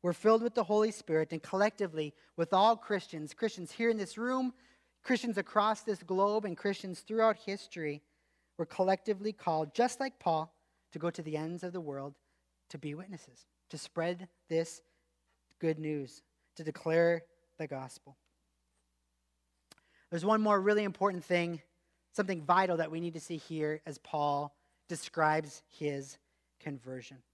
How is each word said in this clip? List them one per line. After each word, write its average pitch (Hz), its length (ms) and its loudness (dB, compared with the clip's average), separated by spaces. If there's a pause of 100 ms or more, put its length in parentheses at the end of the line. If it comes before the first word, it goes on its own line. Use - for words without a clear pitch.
We're 180 120 -2
filled 220 300 4
with 233 120 -2
the 226 80 2
Holy 214 280 2
Spirit, 160 400 -2
and 160 100 -6
collectively 185 720 0 (220)
with 165 180 0
all 214 220 6
Christians, 175 580 -6
Christians 208 380 -6
here 226 180 0
in 220 80 2
this 196 200 -6
room, 254 360 -2 (500)
Christians 240 340 0
across 208 440 0
this 196 220 -4
globe, 202 420 2
and 180 120 -6
Christians 190 420 -4
throughout 220 380 2
history, 160 640 -8 (560)
we're 165 80 -2
collectively 190 680 0
called, 156 420 -2
just 247 260 2
like 269 200 -6
Paul, 160 340 0 (380)
to 156 80 -12
go 170 100 -2
to 170 120 -8
the 151 160 -4
ends 165 260 -6
of 180 80 -8
the 180 100 -8
world 139 340 -8 (540)
to 156 80 -14
be 147 180 -8
witnesses, 175 500 -16 (240)
to 160 80 -12
spread 175 500 -4 (220)
this 165 320 0 (760)
good 160 200 0
news, 151 420 -6 (340)
to 165 80 -14
declare 165 600 2 (340)
the 156 100 -8
gospel. 135 500 -12 (1900)
There's 170 160 -4
one 220 160 6
more 208 180 6
really 208 240 4
important 190 400 0
thing, 170 380 0 (500)
something 185 300 -2
vital 180 360 4
that 156 140 0
we 165 80 -4
need 170 140 -6
to 160 60 -10
see 165 180 -10
here 156 480 -4
as 151 120 -12
Paul 147 560 -2 (360)
describes 156 800 0
his 139 480 -6 (420)
conversion. 131 580 -12 (160)